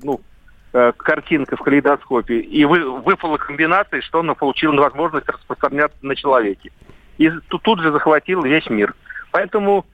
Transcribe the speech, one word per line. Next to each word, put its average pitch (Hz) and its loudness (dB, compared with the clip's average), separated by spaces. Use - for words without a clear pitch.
ну, 139 -4
э, 120 4
картинка 147 -2
в - -6
калейдоскопе, 123 0
и 147 0
вы-, 151 2
выпала 160 -2
комбинация, 160 -2
что 165 -4
она 156 -2
получила 147 0
возможность 143 0
распространяться 143 -4
на 135 -6
человеке. 120 0
И 160 4
ту-, 175 -4
тут 214 0
же 160 0
захватил 156 2
весь 147 0
мир. 104 0
Поэтому 196 0